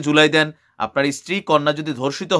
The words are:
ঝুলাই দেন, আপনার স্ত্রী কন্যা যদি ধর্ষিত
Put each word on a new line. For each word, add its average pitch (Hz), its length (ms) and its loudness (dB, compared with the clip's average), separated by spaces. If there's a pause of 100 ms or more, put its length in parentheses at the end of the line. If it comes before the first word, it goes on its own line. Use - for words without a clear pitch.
ঝুলাই 151 300 4
দেন, 156 120 2 (360)
আপনার 139 200 -2 (140)
স্ত্রী 180 180 -6 (120)
কন্যা 151 300 2
যদি 151 220 -6
ধর্ষিত 143 400 -4